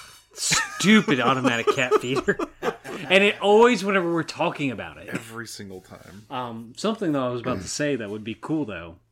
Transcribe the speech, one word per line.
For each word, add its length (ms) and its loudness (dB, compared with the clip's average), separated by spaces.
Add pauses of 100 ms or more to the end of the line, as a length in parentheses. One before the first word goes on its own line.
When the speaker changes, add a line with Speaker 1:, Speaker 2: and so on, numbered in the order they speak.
(360)
Speaker 1:
Stupid 840 2
automatic 560 2
cat 260 0
feeder. 360 -2 (720)
And 140 6
it 180 2
always, 440 6
whenever 260 0
we're 120 0
talking 480 -2
about 260 -10
it. 120 -18
Speaker 2:
Every 380 -10
single 340 -14
time. 480 -20
Speaker 1:
Um, 460 -10
something, 360 -2
though, 140 2
I 40 0
was 120 -4
about 200 -4
to 60 -10
say 280 -2
that 140 -4
would 140 -8
be 120 -8
cool, 300 -4
though, 320 -12 (140)